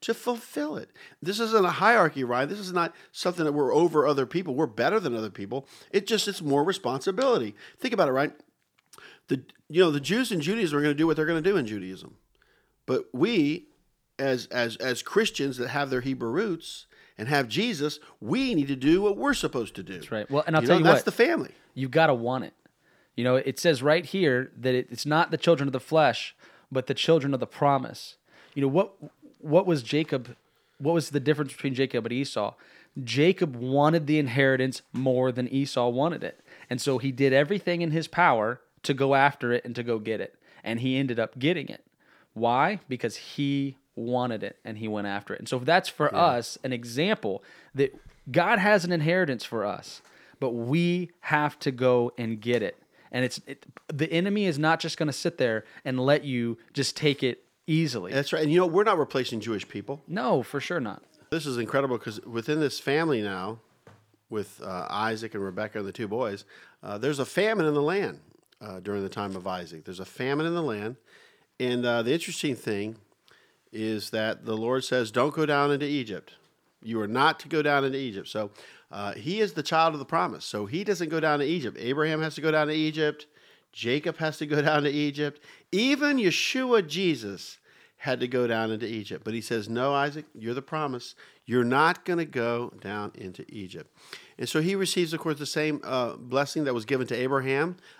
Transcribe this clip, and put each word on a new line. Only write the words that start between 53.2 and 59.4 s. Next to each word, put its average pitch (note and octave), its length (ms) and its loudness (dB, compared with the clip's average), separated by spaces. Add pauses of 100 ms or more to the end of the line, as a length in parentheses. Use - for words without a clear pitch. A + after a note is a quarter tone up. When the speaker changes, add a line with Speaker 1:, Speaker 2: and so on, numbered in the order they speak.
Speaker 2:
it's, - 220 -4
it, - 200 -16 (220)
the D#3 240 -2
enemy G3+ 340 0
is D#3+ 120 0
not D#3+ 220 2
just - 180 -6
gonna D3+ 160 0
sit - 240 -4
there A2+ 280 0 (200)
and C3 140 -2
let C#3+ 240 4
you A#2+ 340 -2 (160)
just - 240 -4
take D3 240 2
it B2+ 220 0 (240)
easily. B2 440 0
Speaker 1:
That's C#3 220 -2
right. D#3+ 80 0
And, D3+ 100 2
you F3 80 6
know, F#3 60 6
we're F3+ 180 4
not G#3 140 4
replacing B2+ 420 -2
Jewish G#2 280 -4